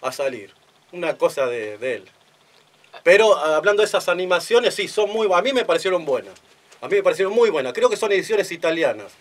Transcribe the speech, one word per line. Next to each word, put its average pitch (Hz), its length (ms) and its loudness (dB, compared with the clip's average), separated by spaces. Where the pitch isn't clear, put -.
a 131 120 -6
salir. 123 420 -6
Una 170 260 -4
cosa 156 280 0
de, 110 320 -6
de 123 180 -4
él. 95 120 -14
Pero, 202 340 6
ah, 156 200 0
hablando 202 260 2
de 208 60 2
esas 190 200 -2
animaciones, 185 680 0
sí, 196 100 -6
son 202 240 -2
muy 220 160 -2
bu-, 185 100 2
a 180 60 2
mí 262 100 -2
me 247 120 0
parecieron 175 400 -2
buenas. 110 300 -4
A 123 60 -14
mí 165 80 -4
me 202 80 2
parecieron 190 300 0
muy 233 180 4
buenas. 131 220 -2
Creo 226 180 2
que 208 60 -4
son 208 160 -2
ediciones 196 400 -2
italianas. 156 580 -2